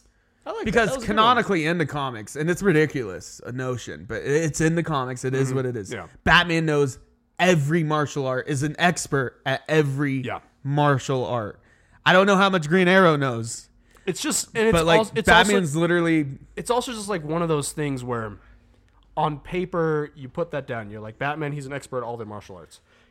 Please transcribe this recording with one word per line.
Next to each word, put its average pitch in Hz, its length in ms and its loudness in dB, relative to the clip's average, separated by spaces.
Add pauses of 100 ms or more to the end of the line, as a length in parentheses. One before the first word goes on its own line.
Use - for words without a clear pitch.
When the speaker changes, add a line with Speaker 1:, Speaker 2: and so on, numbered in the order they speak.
(460)
Speaker 1:
I 302 60 -10
like 440 80 -8
that. 403 60 -4
Speaker 2:
because 220 260 2
Speaker 1:
That 269 40 -4
was 254 80 -6
a - 40 -10
good 208 100 -2
one. 220 80 4
Speaker 2:
canonically 202 400 2
in 175 120 0
the 165 80 0
comics, 131 520 -8
and 156 120 -2
it's 180 140 -2
ridiculous, 151 840 0
a 117 60 -10
notion, 120 560 -8
but 110 160 -8
it's 147 380 0
in 160 140 2
the 170 80 0
comics, 131 420 -4
it 127 100 -2
is 135 140 2
Speaker 1:
Mm-hmm. 127 80 -2
Speaker 2:
what 131 80 -2
it 123 100 -4
is. 107 160 -8
Speaker 1:
Yeah. 95 160 -10 (160)
Speaker 2:
Batman 165 420 4
knows 143 340 0 (380)
every 165 460 2
martial 151 420 -2
art, 127 220 -4
is 139 160 -2
an 151 160 -4
expert 151 680 0
at 135 220 -2
every 139 540 0
Speaker 1:
Yeah. 107 180 -8 (240)
Speaker 2:
martial 139 640 0
art. 110 340 -6 (460)
I - 80 6
don't 190 140 6
know 202 100 6
how 196 120 6
much 170 200 -2
Green 180 180 4
Arrow 180 300 6
knows. 117 500 -4 (380)
Speaker 1:
It's 180 160 -4
just, - 340 -2
and 220 120 2
it's 226 40 4
Speaker 2:
But, 165 140 4
like, 165 140 6
Speaker 1:
al-, 214 160 0
it's 202 120 -2
Speaker 2:
Batman's 185 440 4
Speaker 1:
also, 156 100 0
Speaker 2:
literally 165 460 2 (280)
Speaker 1:
it's 151 140 -8
also 240 240 -2
just, 208 160 -8
like, 170 160 -4
one 165 160 -2
of 170 80 0
those 147 240 -2
things 139 320 -6
where 113 320 -6 (800)
on 156 220 -2
paper 160 760 -4
you 131 140 -16
put 165 220 -6
that 139 160 -6
down. 117 220 -8
You're 107 120 -14
like, 110 180 -14
"Batman, 147 320 -4
he's 143 140 -8
an 135 80 -12
expert 131 260 -8
at 120 40 -6
all 117 140 -8
the 113 80 -10
martial 101 300 -14
arts." - 240 -20 (320)